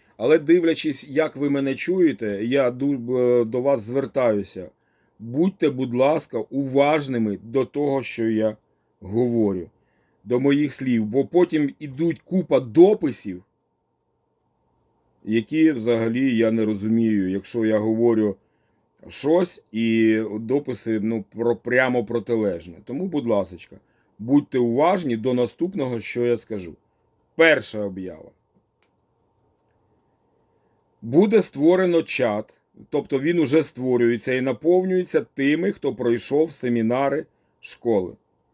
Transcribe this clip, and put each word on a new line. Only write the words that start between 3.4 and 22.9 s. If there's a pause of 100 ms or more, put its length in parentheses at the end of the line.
до
вас
звертаюся. (500)
Будьте,
будь
ласка,
уважними
до
того,
що
я (440)
говорю, (540)
до
моїх
слів.
Бо
потім
ідуть
купа
дописів, (1800)
які
взагалі
я
не
розумію,
якщо
я
говорю (720)
щось
і (200)
дописи,
ну, (120)
про-,
прямо
протилежне. (100)
Тому,